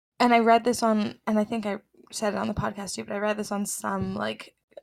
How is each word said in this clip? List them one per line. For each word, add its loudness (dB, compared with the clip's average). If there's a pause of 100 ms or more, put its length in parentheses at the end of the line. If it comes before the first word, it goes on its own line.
(200)
and 4
I 6
read 6
this 0
on, 0
and 2
I 2
think -4
I -4 (320)
said -2
it -4
on -2
the -4
podcast -6
too, -8
but -8
I -2
read 0
this -4
on -2
some, -4
like, -6 (300)